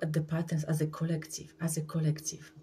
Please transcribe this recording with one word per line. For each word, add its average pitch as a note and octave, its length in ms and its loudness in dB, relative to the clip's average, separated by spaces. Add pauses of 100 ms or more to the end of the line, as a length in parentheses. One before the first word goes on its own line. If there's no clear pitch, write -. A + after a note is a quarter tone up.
at D#3 100 0
the D#3 80 4
patterns D#3+ 440 0
as D#3 160 2
a D3+ 60 4
collective, - 720 -2
as D#3+ 180 0
a D#3 40 0
collective, - 720 0 (120)